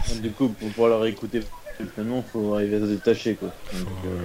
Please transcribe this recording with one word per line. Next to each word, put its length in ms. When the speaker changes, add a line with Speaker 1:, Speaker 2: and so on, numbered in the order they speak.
Speaker 1:
C'est 100
ça. 60
Speaker 2:
Du 120
coup, 160
pour 200
pouvoir 220
le 60
réécouter 460
pleinement, 280
faut 240
arriver 200
à 40
se 60
détacher, 500
quoi. 120
Donc, 160
Speaker 1:
Faut, 60
Speaker 2:
euh, 160